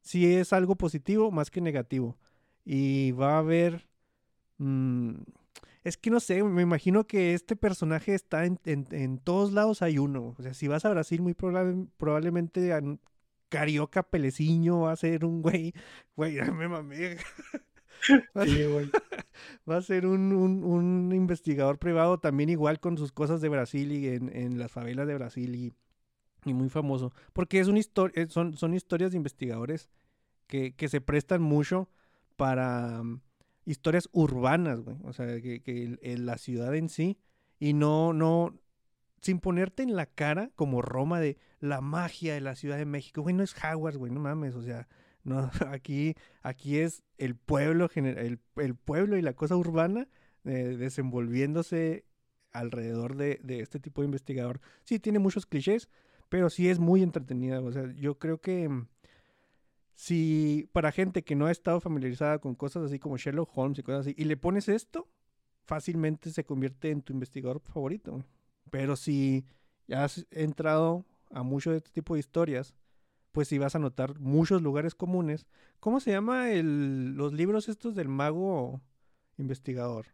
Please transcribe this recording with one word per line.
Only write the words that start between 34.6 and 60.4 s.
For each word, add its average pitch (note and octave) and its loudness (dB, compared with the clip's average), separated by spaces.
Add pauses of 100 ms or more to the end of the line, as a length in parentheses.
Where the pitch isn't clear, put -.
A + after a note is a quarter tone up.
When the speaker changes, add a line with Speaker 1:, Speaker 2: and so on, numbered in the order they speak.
Speaker 1:
güey. A#2+ -12
O B2+ -12
sea, A#2+ -6
que, A#2+ -10
que A#2+ -6
el, A#2+ -8
el, B2 -6
la A#2 -4
ciudad B2 -4
en D#3+ -2
sí, F3+ -2 (420)
y D3 2
no, D3+ 4
no, E3 2 (640)
sin F#3 0
ponerte F#3 0
en A#3+ 0
la D#3+ -2
cara D#3+ -2
como C3 0
Roma C3+ 0
de D3 0 (220)
la C#3+ -4
magia D#3+ -4
de C#3+ -4
la C3+ -6
Ciudad C#3+ -6
de D3 -4
México. D3 -6
Güey, F3 0
no G3 2
es - -6
Hogwarts, D#3 -4
güey, B2 -6
no C3+ -4
mames, D3 -4
o A#2 -10
sea, A#2 -10 (360)
no, C3 -2
<laughs> C#3 -4
aquí, C#3+ -4 (260)
aquí C#3 -4
es D#3+ -2 (140)
el B2 -4
pueblo D#3 2
gener-, C3+ -2
el, A#2+ -6 (180)
el C3 -2
pueblo F#3+ 0
y F3+ 0
la C#3 -2
cosa D3+ -2
urbana, F3 0 (380)
eh, B2+ -4
desenvolviéndose C3+ -2 (460)
alrededor A#2+ -6
de, C#3+ -2
de B2 -8
este C3+ -10
tipo C#3+ -8
de C#3+ 0
investigador. B2+ -6 (240)
Sí, A3+ -2
tiene G#3 0
muchos F#3+ 0
clichés, F#3+ -2 (400)
pero F3 2
sí F3+ 2
es F3+ 4
muy F3 6
entretenida. C3 -2
O B2 -4
sea, C3 -6
yo C#3+ -4
creo D#3+ -4
que, F3+ -2
mm, B2 -4 (1080)
si D#3 0